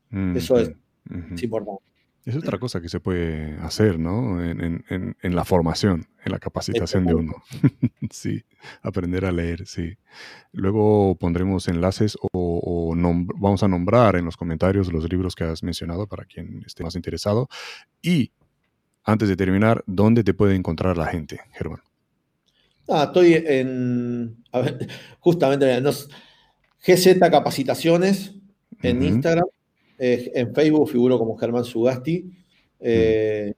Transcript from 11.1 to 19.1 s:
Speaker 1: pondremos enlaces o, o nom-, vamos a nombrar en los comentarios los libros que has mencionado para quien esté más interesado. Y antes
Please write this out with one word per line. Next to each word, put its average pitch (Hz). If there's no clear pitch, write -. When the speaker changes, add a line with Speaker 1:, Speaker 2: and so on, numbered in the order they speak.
Speaker 1:
pondremos 90
enlaces 92
o, 95
o 85
nom-, 87
vamos 98
a 104
nombrar 95
en 87
los 80
comentarios 90
los 82
libros 90
que 87
has 82
mencionado 87
para -
quien -
esté -
más 85
interesado. 104
Y 160
antes 107